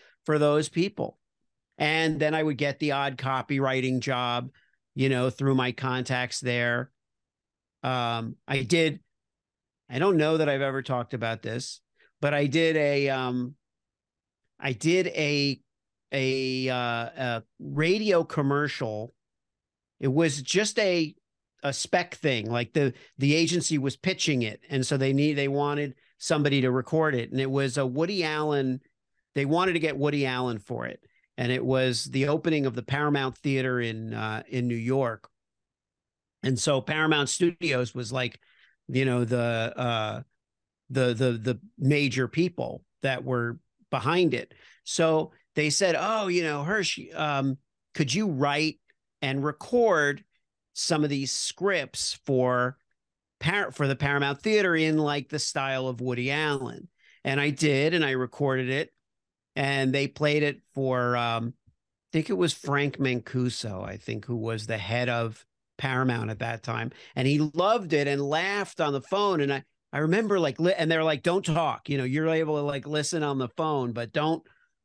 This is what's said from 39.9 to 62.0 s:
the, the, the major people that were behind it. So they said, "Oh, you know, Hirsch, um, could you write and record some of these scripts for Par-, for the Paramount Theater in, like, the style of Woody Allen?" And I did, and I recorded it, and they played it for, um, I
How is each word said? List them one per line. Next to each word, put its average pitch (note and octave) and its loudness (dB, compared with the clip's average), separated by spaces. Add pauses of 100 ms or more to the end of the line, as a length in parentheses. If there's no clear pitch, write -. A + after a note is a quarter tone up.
the, B2+ 2
the, B2 2
the A2+ -2 (180)
major C#3 2
people - -2 (180)
that C3+ -2
were A#2+ -2 (320)
behind D3 2
it. - -6 (320)
So D#3+ 0 (220)
they D3+ 2
said, F3 2
"Oh, G#3 -2
you F3 0
know, D3 -2
Hirsch, F#3+ -2 (160)
um, C#3 0 (380)
could C3+ 0
you G#3 0
write D3 0 (440)
and C3+ 0
record D3+ 2 (520)
some D#3 0
of D3+ 2
these C#3 -2
scripts - -4
for B2+ 2 (640)
Par-, E3+ 0
for C#3+ 0
the C3+ 0
Paramount C#3+ 2
Theater G3+ 4
in, D#3 4
like, D3 0
the D3+ -4
style C3+ -2
of B2 -6
Woody B2+ -2
Allen?" C#3 -2 (360)
And C3+ 0
I C#3+ 2
did, D3 2
and E3 2
I C#3 0
recorded C3 0
it, C3+ -2 (640)
and C3+ 2
they C#3 2
played D3+ 2
it D3 0 (140)
for, B2+ 0
um, A#2 -2 (120)
I - -20